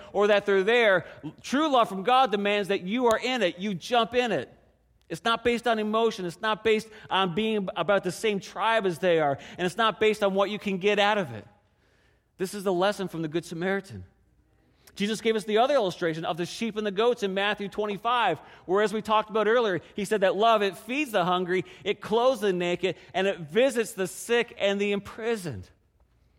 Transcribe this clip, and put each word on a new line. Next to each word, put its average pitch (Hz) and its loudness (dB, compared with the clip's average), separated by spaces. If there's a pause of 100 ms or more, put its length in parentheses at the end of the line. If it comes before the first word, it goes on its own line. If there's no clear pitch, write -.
(120)
or 208 4
that 202 4
they're 196 4
there. 214 4 (360)
True 302 0
love 254 4
from 190 -8
God 254 4
demands 202 0
that 196 -2
you 226 -2
are 220 4
in 240 -2
it. 175 0
You 196 -4
jump 233 -2
in 247 0
it. 147 -4 (560)
It's - -8
not 233 0
based 240 0
on 226 2
emotion. 220 0
It's 170 -8
not 214 -2
based 220 2 (240)
on 185 2
being 214 -2
about 190 0
the 175 -4
same 214 -2
tribe 202 -2
as 170 -2
they 175 4
are. 143 2 (180)
And 180 -2
it's 175 -6
not 220 2
based 214 2
on 196 2
what 196 2
you 208 -6
can 190 -4
get 202 2
out 208 4
of 147 -4
it. 107 -12 (880)
This 185 -6
is 208 -8
the 196 0
lesson 190 0
from 165 -8
the 156 -4
Good 160 -6
Samaritan. 175 -6 (880)
Jesus 208 -4
gave 226 2
us 214 -4
the 214 0
other 269 4
illustration 170 -2
of 165 -4
the 170 -6
sheep 220 -6
and 214 -4
the 208 -4
goats 220 0
in 190 -2
Matthew 202 -2
twenty-five, 208 -2 (280)
where, 196 2
as 208 2
we 220 -4
talked 214 0
about 208 0
earlier, 220 2 (140)
he 208 -4
said 214 0
that 185 4
love, 214 4
it 196 0
feeds 269 -6
the 196 2
hungry, 180 0 (200)
it 208 -4
clothes 233 2
the 202 2
naked, 175 -2 (180)
and 190 0
it 196 -2
visits 220 0
the 190 -4
sick 233 -4
and 202 0
the 202 0
imprisoned. 202 -6 (720)